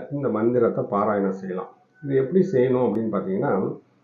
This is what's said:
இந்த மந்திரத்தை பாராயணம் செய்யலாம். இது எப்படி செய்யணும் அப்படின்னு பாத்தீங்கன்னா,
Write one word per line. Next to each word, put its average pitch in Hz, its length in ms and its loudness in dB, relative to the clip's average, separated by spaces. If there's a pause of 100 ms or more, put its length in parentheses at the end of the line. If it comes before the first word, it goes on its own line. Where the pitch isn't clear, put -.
(100)
இந்த 139 180 -4
மந்திரத்தை 113 560 2
பாராயணம் 101 560 0
செய்யலாம். 92 300 -8 (320)
இது 139 140 -2
எப்படி 135 240 4 (120)
செய்யணும் 127 320 2
அப்படின்னு 107 300 0
பாத்தீங்கன்னா, 98 380 -2 (520)